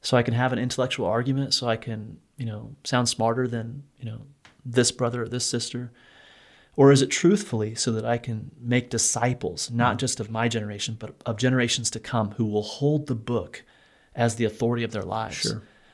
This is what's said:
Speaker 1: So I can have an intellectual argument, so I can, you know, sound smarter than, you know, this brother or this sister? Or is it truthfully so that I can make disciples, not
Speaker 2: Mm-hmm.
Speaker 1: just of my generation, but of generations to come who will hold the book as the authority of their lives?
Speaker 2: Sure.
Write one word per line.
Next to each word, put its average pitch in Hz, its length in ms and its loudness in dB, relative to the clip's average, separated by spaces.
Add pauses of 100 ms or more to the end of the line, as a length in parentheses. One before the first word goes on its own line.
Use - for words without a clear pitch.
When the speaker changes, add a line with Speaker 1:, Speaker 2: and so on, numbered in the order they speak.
Speaker 1:
So - 140 0
I 120 80 6
can 117 100 0
have 127 200 2
an 113 60 -2
intellectual 123 460 -2
argument, 131 480 0
so 123 140 -2
I 113 80 2
can, 110 420 -10 (200)
you 127 80 -8
know, 113 380 -8
sound 123 240 2
smarter 113 400 0
than, 117 360 -6 (160)
you 127 60 -12
know, 110 160 -10 (440)
this 123 260 2
brother 120 320 -4
or 107 40 -6
this 120 180 -6
sister? 120 460 -6 (840)
Or 139 160 10
is 139 100 8
it 135 60 2
truthfully 120 680 2
so - 160 -2
that 113 140 -2
I 117 120 2
can 113 420 -6
make 120 300 0
disciples, 117 800 0
not 120 220 4
Speaker 2:
Mm-hmm. 104 60 -2
Speaker 1:
just - 240 -2
of 107 100 -6
my 113 160 0
generation, 107 500 -4
but - 180 -14 (100)
of 113 100 -2
generations 120 560 2
to 110 80 -8
come 107 320 -2
who 117 140 0
will 104 180 0
hold 147 440 0
the - 80 -2
book 110 480 -4 (520)
as 117 200 2
the 113 100 0
authority 117 380 0
of 113 80 -4
their 104 120 -4
lives? 107 380 -6
Speaker 2:
Sure. 113 200 -2 (320)